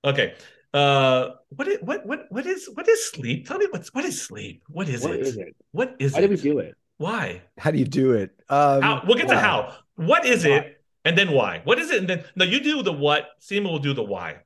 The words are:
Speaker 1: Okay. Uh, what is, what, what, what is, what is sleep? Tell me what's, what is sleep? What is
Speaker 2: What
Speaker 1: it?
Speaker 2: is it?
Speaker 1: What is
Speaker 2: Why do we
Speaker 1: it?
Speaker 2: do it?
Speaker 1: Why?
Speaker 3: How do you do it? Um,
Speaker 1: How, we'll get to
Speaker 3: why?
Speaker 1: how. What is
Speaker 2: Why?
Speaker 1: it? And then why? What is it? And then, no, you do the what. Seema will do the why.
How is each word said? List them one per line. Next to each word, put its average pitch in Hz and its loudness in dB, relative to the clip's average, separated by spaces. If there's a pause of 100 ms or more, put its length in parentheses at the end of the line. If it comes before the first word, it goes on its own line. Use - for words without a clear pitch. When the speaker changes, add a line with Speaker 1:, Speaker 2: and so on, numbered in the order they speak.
Speaker 1:
Okay. 135 0 (400)
Uh, 135 4 (180)
what 269 -8
is, 403 -2
what, 247 -6
what, 247 -8
what 220 -8
is, 370 -6
what - -4
is 453 2
sleep? - -6
Tell 339 -6
me 392 2
what's, - -10
what 277 -2
is - -4
sleep? - -14
What 160 -6
is 120 -4
Speaker 2:
What 170 -2
Speaker 1:
it? - -4
Speaker 2:
is 120 -4
it? 87 -14 (140)
Speaker 1:
What 254 -4
is 139 0
Speaker 2:
Why 151 0
do 202 4
we 202 2
Speaker 1:
it? 151 -4
Speaker 2:
do 143 0
it? 101 -8 (240)
Speaker 1:
Why? 170 -6 (160)
Speaker 3:
How 156 0
do 156 0
you 135 2
do 131 2
it? 98 0 (200)
Um, 139 4
Speaker 1:
How, 214 2
we'll 240 4
get - 0
to 233 4
Speaker 3:
why? 196 4
Speaker 1:
how. 170 0 (200)
What 254 2
is 214 2
Speaker 2:
Why? 143 6
Speaker 1:
it? - -4 (220)
And 170 2
then 190 2
why? 95 0
What 233 2
is 330 -6
it? 247 0
And 185 -4
then, 175 -4 (120)
no, 180 2
you 226 0
do 294 -2
the 185 -2
what. 147 0 (120)
Seema 202 -6
will 165 -4
do 139 -2
the 117 -4
why. 90 -8